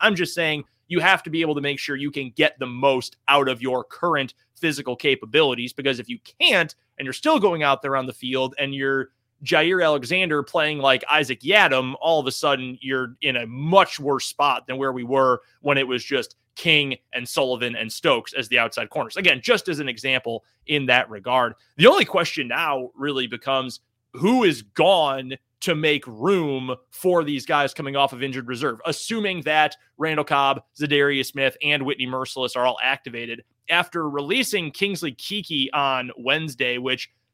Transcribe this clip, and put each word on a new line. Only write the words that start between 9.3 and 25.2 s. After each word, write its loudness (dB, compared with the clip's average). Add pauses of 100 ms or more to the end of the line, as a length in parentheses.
Jaire 2
Alexander 0
playing 0
like 4
Isaac 2
Yiadom, 4
all 2
of -2
a -2
sudden -2
you're -4
in 0
a -4
much 2
worse -2
spot -2
than -8
where -2
we -6
were 2 (200)
when 2
it 0
was -4
just -4 (220)
King 2 (160)
and -8
Sullivan -2
and -6
Stokes 0
as -4
the 2
outside -2
corners. -6
Again, 2
just 0
as -4
an -6
example -4 (220)
in -2
that 2
regard. 0 (240)
The 8
only 8
question -2
now -2
really -4
becomes -4 (340)
who 2
is 2
gone 0 (260)